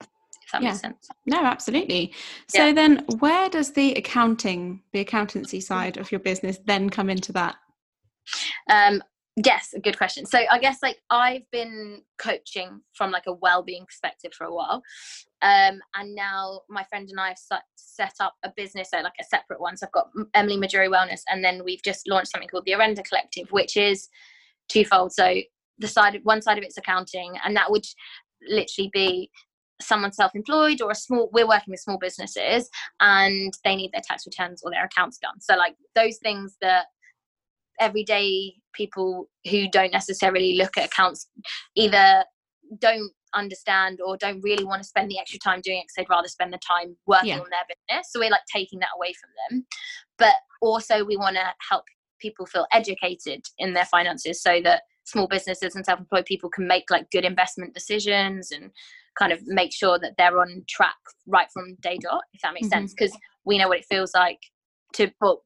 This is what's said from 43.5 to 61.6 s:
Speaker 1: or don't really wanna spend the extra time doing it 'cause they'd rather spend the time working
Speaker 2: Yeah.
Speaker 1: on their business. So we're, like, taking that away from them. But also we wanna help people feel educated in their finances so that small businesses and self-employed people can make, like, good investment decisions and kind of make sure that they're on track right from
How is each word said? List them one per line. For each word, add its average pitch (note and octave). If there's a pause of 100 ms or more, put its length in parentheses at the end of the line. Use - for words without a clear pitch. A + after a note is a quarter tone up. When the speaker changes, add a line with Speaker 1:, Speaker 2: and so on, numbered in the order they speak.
Speaker 1:
or F#3+
don't G3
really G3+
wanna G3
spend G3
the F#3+
extra -
time F#3
doing F#3
it F3+
'cause -
they'd F#3
rather F3
spend F3+
the F3+
time F3 (100)
working F#3+
Speaker 2:
Yeah. D#3+
Speaker 1:
on F3
their F3
business. C4
So -
we're, A3+
like, G3+
taking F#3+
that F3+
away F3+
from - (180)
them. B3+ (520)
But G#3+ (260)
also A3
we G#3
wanna F#3+ (160)
help - (340)
people G#3
feel C#4
educated F3+ (140)
in F#3
their F3
finances F3
so F3
that F3 (220)
small G3
businesses F#3
and F#3+
self-employed F#3
people F3+
can F#3
make, F#3
like, F3
good F3+
investment F3+
decisions G3
and C#3 (440)
kind F#3
of E3+
make F#3
sure F3+
that -
they're F3
on F3+
track - (300)
right F#3
from F#3